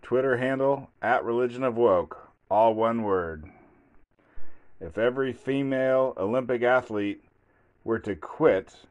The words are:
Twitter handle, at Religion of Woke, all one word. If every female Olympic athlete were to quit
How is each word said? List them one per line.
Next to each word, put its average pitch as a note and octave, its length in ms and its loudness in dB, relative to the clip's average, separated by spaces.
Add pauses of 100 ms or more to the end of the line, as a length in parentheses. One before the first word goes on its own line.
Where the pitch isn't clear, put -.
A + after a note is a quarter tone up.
Twitter C3 320 0
handle, C3+ 540 -2 (100)
at G#2+ 240 2
Religion A#2+ 380 -2
of A#2+ 140 -2
Woke, F#2 540 2 (160)
all A2 280 4
one A2+ 260 0
word. E2+ 480 -2 (1300)
If E2+ 200 -10
every B2+ 340 0
female C3 840 0
Olympic A#2+ 460 -2
athlete A2+ 640 0 (600)
were A2+ 140 -2
to G2+ 180 -6
quit G2 600 0 (160)